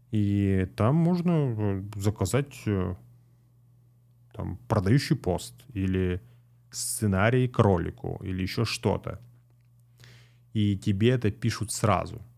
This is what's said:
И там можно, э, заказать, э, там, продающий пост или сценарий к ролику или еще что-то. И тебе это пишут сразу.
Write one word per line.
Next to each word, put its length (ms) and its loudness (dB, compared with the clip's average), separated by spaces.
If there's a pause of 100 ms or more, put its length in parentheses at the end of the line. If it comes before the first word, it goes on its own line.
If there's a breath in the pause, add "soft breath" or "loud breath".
(120)
И 640 2
там 200 2
можно, 360 2
э, 520 0 (120)
заказать, 720 -2
э, 300 0 (1400)
там, 240 -8 (100)
продающий 480 2
пост 380 -4 (220)
или 460 -2 (500 soft breath)
сценарий 760 0
к 120 0
ролику 640 0
или 180 -6
еще 240 -2
что-то. 540 -4 (1300 soft breath)
И 240 2
тебе 340 2
это 200 0
пишут 400 -4
сразу. 500 0 (160)